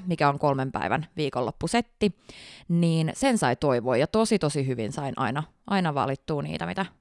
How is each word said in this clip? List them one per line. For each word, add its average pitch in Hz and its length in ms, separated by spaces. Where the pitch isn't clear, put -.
mikä 160 240
on 143 100
kolmen 135 320
päivän 135 340
viikonloppusetti, 170 960
niin 165 480
sen 254 220
sai 127 180
toivoa 123 420
ja 143 100
tosi, 220 320
tosi 143 280
hyvin 113 240
sain 139 260
aina, 131 260
aina 185 260
valittua 139 480
niitä, 156 240
mitä, 185 200